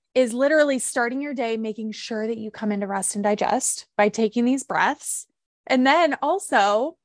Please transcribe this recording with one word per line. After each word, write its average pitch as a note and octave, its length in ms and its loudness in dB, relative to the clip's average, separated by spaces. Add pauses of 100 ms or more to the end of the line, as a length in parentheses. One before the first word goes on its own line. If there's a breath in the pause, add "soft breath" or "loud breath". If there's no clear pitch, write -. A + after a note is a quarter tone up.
(140)
is B3+ 180 2
literally C#4+ 460 2
starting A#3+ 440 -4
your D4 120 -6
day, A3+ 240 -4
making A3 340 -6
sure A3 360 -6
that A#3 100 -4
you G#3+ 140 -10
come G#3 200 -4
into G3+ 140 -2
rest G3 300 -4
and G3+ 80 -2
digest G#3 640 0 (100)
by G#3 120 4
taking A3+ 360 0
these B3+ 180 0
breaths." F#3 640 -2 (400)
And C4 220 2
then D4+ 340 4
also C#4 840 2